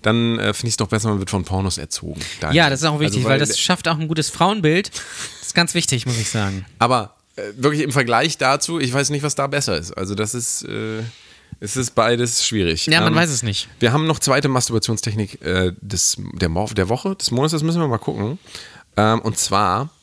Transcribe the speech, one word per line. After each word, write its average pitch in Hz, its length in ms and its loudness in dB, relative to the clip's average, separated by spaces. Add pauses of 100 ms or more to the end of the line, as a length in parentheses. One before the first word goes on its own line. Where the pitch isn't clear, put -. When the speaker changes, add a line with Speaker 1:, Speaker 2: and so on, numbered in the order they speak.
Speaker 1:
dann, 117 380 2
äh, 107 140 0
finde - 140 -4
ich 110 60 0
es - 40 -2
doch 107 100 0
besser, 110 220 0
man 104 100 2
wird 95 100 -4
von 95 160 -2
Pornos 95 320 0
erzogen. 78 440 -8 (300)
Speaker 2:
Ja, 156 180 6
das 135 120 -2
ist 160 40 -2
auch 151 80 2
Speaker 1:
Also, 151 120 0
Speaker 2:
wichtig, 123 180 0
Speaker 1:
weil 113 80 2
Speaker 2:
weil 135 80 4
das 143 200 0
schafft - 280 0
auch 165 100 0
ein 156 100 -4
gutes 156 220 0
Frauenbild. 185 640 2 (480)
Das - 80 -12
ist - 80 -10
ganz 170 180 2
wichtig, 135 320 0
muss 123 140 0
ich 107 100 -2
sagen. 98 360 -2 (140)
Speaker 1:
Aber, 117 360 2 (220)
äh, - 60 -8 (120)
wirklich 147 280 0
im 143 100 0
Vergleich 131 460 2
dazu, 143 400 0
ich 131 120 0
weiß 135 200 0
nicht, 143 120 -2
was 147 120 -2
da 139 120 0
besser 135 300 -2
ist. 85 180 -6
Also 95 200 -4
das 107 180 -2
ist, 120 300 -4
äh, 110 400 -6 (560)
es 107 180 -6
ist 123 160 -4
beides 117 540 2
schwierig. 85 400 0
Speaker 2:
Ja, 156 140 6
man - 120 4
Speaker 1:
Ähm, 160 60 4
Speaker 2:
weiß 170 100 2
es 127 140 -2
nicht. 104 240 -4 (120)
Speaker 1:
wir 117 140 4
haben 156 140 2
noch 156 100 2
zweite 139 300 2
Masturbationstechnik, 110 960 -2
äh, 92 360 0
des, - 380 -2 (160)
der 90 160 0
Mo-, 87 260 0
der 95 140 2
Woche, 190 260 -2
des - 140 -4
Monats, 135 220 2
das 160 100 -2
müssen 165 180 0
wir 160 80 2
mal 120 120 0
gucken. 123 400 -4 (560)
Ähm, 110 260 4
und 110 160 -2
zwar 101 540 0 (120)